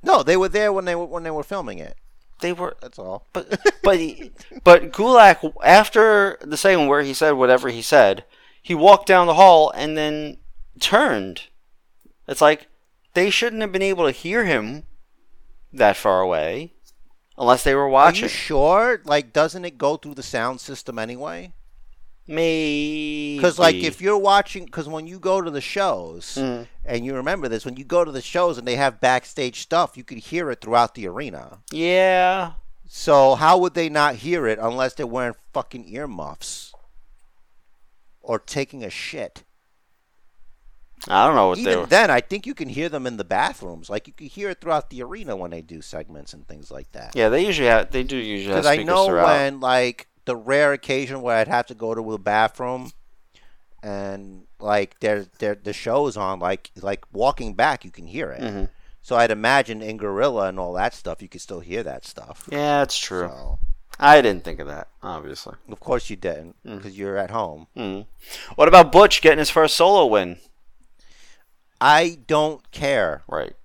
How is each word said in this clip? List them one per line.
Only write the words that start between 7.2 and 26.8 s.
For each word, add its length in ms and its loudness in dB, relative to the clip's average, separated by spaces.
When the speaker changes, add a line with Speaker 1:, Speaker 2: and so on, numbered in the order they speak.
Speaker 2:
whatever 360 4
he 140 -8
said, 420 6
he 140 -4
walked 320 8
down 220 6
the 60 4
hall 420 8
and 200 -4
then 420 -4
turned. 640 0
It's 160 -4
like, 240 4
they 140 2
shouldn't 340 -2
have 100 -6
been 100 -2
able 220 0
to 80 2
hear 320 -4
him 400 -4
that 240 4
far 240 0
away, 540 -4
unless 280 2
they 100 2
were 140 0
watching. 360 6
Speaker 1:
Are 20 -6
you 20 -6
sure? 760 0
Like, 280 -2
doesn't 320 -2
it 140 -12
go 180 -2
through 180 -16
the 80 -16
sound 380 -6
system 360 -14
anyway? 560 -12
Speaker 2:
Maybe. 1120 -4
Speaker 1:
'Cause, 180 0
like, 160 4
if 260 -6
you're 160 0
watching, 520 0
'cause 200 -12
when 200 -14
you 100 -20
go 220 -2
to 100 -8
the 100 -8
shows, 760 -6
Speaker 2:
Mm. 320 -8